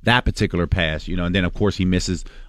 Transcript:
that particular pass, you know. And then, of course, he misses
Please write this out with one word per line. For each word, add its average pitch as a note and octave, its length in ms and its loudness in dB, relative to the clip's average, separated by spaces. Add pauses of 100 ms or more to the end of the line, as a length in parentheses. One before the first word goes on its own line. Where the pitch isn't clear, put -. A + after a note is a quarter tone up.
that A#2+ 200 4
particular F2+ 420 0
pass, D#2 420 0
you D#2+ 80 -4
know. F2 100 0
And F2 80 0
then, F#2+ 100 2
of F2 80 0
course, G2+ 240 0
he F#2 80 0
misses F2+ 400 0 (240)